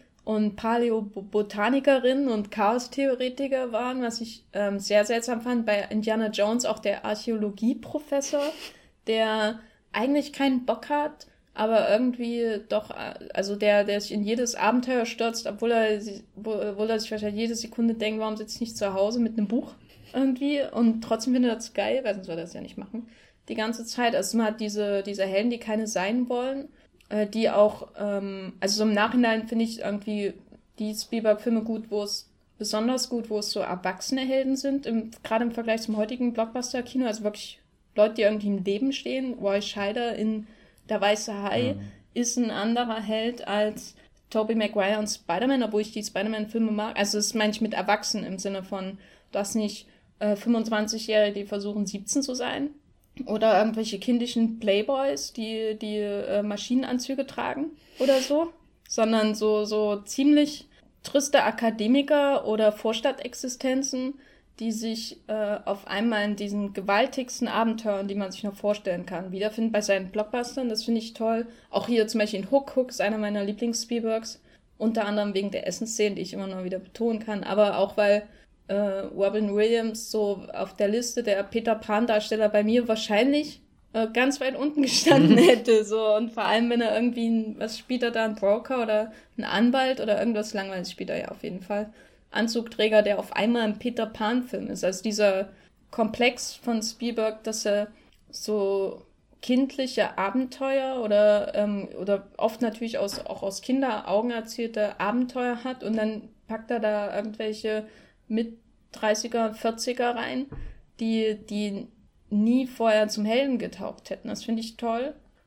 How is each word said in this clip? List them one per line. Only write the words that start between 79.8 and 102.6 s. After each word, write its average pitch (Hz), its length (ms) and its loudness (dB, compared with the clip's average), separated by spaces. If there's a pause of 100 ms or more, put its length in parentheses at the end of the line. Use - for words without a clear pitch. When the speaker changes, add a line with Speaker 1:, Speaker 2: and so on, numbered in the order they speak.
Speaker 1:
so 202 340 0 (100)
auf 190 220 -6
der 208 120 2
Liste 240 340 0
der 202 220 2
Peter 226 320 0
Pan-Darsteller 214 760 2
bei 208 140 4
mir 233 240 4
wahrscheinlich, 226 720 2 (300)
äh, 220 160 0
ganz 254 320 2
weit 262 180 -2
unten 294 260 0
gestanden 214 540 8
Speaker 2:
<laughs> 339 120 10
Speaker 1:
hätte. 226 340 6
So. 214 320 2
Und 226 160 0
vor 214 140 -2
allem, 226 240 4
wenn 240 120 2
er 220 140 2
irgendwie 233 320 0
ein, 220 320 0
was 226 180 -6
spielt 247 260 -4
er 233 80 2
da, 226 120 0
ein 214 120 -2
Broker 233 460 2
oder 220 300 0 (260)
ein 220 60 -4
Anwalt 262 560 4
oder 214 180 2
irgendwas 214 360 0
langweilig 190 360 -6
spielt - 200 -8
er - 100 -4
ja - 80 -6
auf - 160 -12
jeden 185 180 -8
Fall. 208 300 -4 (400)
Anzugträger, 220 720 2
der 202 180 2
auf - 140 -8
einmal 233 280 2
ein 214 180 0
Peter 233 280 -2
Pan-Film 220 600 -2
ist. 190 160 -6
Also 190 200 -2
dieser 202 460 2 (420)
Komplex 247 640 0
von 226 280 -4
Spielberg, 220 640 -4
dass 220 200 -4
er 208 220 2 (420)
so 196 760 -2 (380)
kindliche 254 760 0
Abenteuer 262 840 -2
oder, 208 540 4
ähm, 208 320 0 (100)
oder 196 380 -2
oft - 260 -2